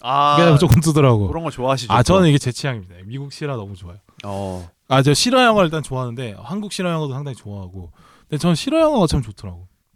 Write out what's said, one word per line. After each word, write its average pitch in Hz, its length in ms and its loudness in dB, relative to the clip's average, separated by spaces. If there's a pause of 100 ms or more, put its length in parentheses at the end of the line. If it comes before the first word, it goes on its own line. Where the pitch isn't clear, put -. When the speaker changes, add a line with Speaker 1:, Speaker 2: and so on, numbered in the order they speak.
Speaker 1:
아, 143 360 2
Speaker 2:
그게 170 120 6
무조건 143 300 6
뜨더라고. 139 480 2
Speaker 1:
그런 165 160 -6
거 151 60 -6
좋아하시죠, 123 420 -2
Speaker 2:
아, 113 60 4
Speaker 1:
또? 127 160 4
Speaker 2:
저는 185 140 6
이게 143 100 4
제 123 140 -4
취향입니다. 104 420 -8 (120)
미국 135 260 -12
실화 143 220 -8
너무 101 220 -10
좋아요. 92 220 -18 (260)
Speaker 1:
어. 95 440 -8 (200)
Speaker 2:
아, 135 140 4
저 139 100 4
실화 247 320 2
영화를 208 220 4
일단 156 160 -4
좋아하는데 123 600 -8
한국 202 300 -10
실화 180 200 -4
영화도 156 200 -4
상당히 135 240 -10
좋아하고. 95 560 -14 (300)
근데 - 180 -6
저는 170 160 2
실화 311 240 0
영화가 294 260 4
참 151 160 0
좋더라고. 92 460 -14 (280)